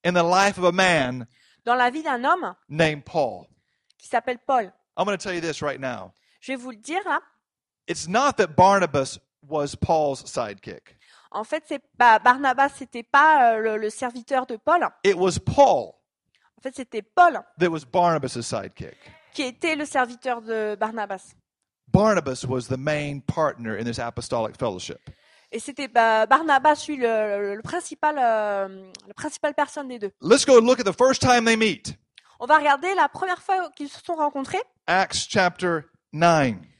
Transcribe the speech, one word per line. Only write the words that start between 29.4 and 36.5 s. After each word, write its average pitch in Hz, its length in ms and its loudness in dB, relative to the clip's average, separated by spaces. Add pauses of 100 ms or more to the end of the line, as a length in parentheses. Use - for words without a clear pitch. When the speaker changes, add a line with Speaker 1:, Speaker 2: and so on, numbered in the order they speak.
Speaker 2:
personne 285 340 -4
des 247 100 -12
deux. 202 220 -8
Speaker 1:
Let's 202 240 4
go 254 160 8
look 240 180 4
at 240 60 -6
the 190 120 -2
first 262 260 2
time 247 240 4
they 226 100 4
meet. 214 400 -2 (440)
Speaker 2:
On 240 60 -8
va 302 120 6
regarder 294 360 0
la 302 140 2
première 359 320 -6
fois 359 340 -4
qu'ils 285 140 -12
se - 160 -20
sont 339 100 -6
rencontrés. 294 480 -4 (240)
Speaker 1:
Acts 180 420 -2
chapter 175 560 -2 (280)
nine. 151 540 2 (140)